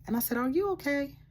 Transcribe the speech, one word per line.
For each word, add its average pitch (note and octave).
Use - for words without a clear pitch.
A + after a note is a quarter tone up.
And A3
I A#3
said, A#3+
Are B3
you F4+
okay? C#4+